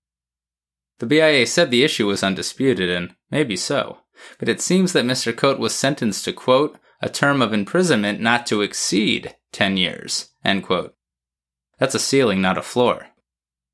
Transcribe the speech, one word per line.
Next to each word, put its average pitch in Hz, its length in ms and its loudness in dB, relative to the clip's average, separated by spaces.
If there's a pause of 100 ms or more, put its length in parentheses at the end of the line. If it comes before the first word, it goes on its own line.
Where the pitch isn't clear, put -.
(1000)
The 120 60 -6
B 147 140 4
I 156 80 6
A 139 160 4
said 156 260 2
the 120 140 4
issue 113 220 0
was 98 180 0
undisputed, 92 680 0
and 87 240 -4 (160)
maybe 127 260 -2
so, - 420 -4 (400)
but - 100 -4
it 110 120 0
seems 185 320 2
that 135 120 2
Mister 123 280 -2
Coate 139 280 0
was 113 120 -2
sentenced 127 520 -2
to, 104 80 -4
quote, 135 440 2 (240)
"a - 80 -4
term 143 320 -2
of 110 120 0
imprisonment 107 680 0
not 117 260 0
to 104 160 0
exceed 147 720 -2 (160)
ten 98 240 0
years," - 540 -4 (140)
end 95 200 -2
quote. 90 320 -4 (840)
That's 135 160 0
a 113 60 -2
ceiling, 117 400 2
not 92 180 0
a - 40 -4
floor. - 480 -2 (640)